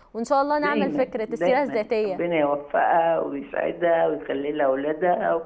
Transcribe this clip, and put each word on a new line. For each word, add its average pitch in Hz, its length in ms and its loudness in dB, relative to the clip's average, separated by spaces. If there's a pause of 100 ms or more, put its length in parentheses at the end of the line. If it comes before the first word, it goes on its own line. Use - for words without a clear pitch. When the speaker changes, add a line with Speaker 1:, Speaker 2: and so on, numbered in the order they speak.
(140)
Speaker 1:
وإن 226 100 -6
شاء 277 180 4
الله 294 160 0
نعمل 294 220 0
Speaker 2:
دايما، 277 240 0
Speaker 1:
فكرة 240 280 -4
السيرة - 160 0
Speaker 2:
دايما. 269 140 4
Speaker 1:
الذاتية. 214 520 -2
Speaker 2:
ربنا 170 220 -2
يوفقها 160 840 2
ويسعدها 165 840 0
ويخلي 143 460 -4
لها 147 140 0
أولادها 165 800 0